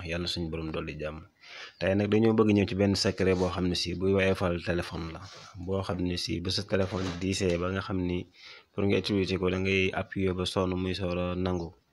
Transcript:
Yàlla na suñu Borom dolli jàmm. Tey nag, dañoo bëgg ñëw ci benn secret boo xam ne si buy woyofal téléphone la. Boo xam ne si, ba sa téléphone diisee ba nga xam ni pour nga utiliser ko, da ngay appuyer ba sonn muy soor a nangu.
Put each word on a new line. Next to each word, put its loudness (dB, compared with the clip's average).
Yàlla -4
na -4
suñu -4
Borom -6
dolli -6
jàmm. -8
Tey 2
nag, 2
dañoo 6
bëgg 6
ñëw 6
ci -4
benn 4
secret 2
boo 0
xam 0
ne 2
si -2
buy 2
woyofal 2
téléphone -4
la. -14
Boo -4
xam -4
ne 0
si, -6
ba -4
sa -2
téléphone 0
diisee 0
ba -2
nga -2
xam -4
ni 0
pour -2
nga 4
utiliser 0
ko, 0
da 0
ngay 2
appuyer -2
ba -2
sonn 0
muy -2
soor -4
a -2
nangu. -2